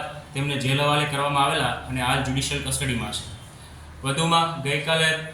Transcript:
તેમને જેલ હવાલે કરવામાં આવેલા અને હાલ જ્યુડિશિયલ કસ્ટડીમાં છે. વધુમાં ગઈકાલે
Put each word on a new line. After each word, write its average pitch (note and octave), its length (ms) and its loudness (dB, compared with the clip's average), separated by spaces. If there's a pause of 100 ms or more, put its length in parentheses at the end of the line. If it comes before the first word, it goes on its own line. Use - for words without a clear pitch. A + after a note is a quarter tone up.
(340)
તેમને C#3 240 -2
જેલ C3 240 2
હવાલે D3 240 4
કરવામાં C#3+ 400 2
આવેલા C3+ 200 2
અને B2+ 360 -2
હાલ C3 220 2
જ્યુડિશિયલ C3+ 400 0
કસ્ટડીમાં B2+ 480 -2
છે. - 120 -6 (800)
વધુમાં D#3+ 580 2
ગઈકાલે D3 460 2 (260)